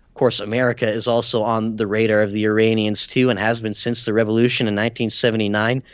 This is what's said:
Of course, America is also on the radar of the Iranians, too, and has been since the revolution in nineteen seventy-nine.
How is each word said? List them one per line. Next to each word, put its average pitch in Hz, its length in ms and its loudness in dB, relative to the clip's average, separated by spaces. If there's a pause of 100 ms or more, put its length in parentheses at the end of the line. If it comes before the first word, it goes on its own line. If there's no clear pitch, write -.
Of - 60 -20
course, 120 260 0
America 117 460 -2
is 110 200 -2
also 117 360 0
on 110 340 -2
the 110 100 -2
radar 107 360 2
of 101 100 -2
the 107 120 -2
Iranians, 107 640 2
too, 127 220 2
and 107 100 0
has 113 220 0
been 110 140 -4
since 120 300 -4
the 113 80 -2
revolution 113 560 2
in 104 60 -2
nineteen 113 360 -2
seventy-nine. 110 720 0 (120)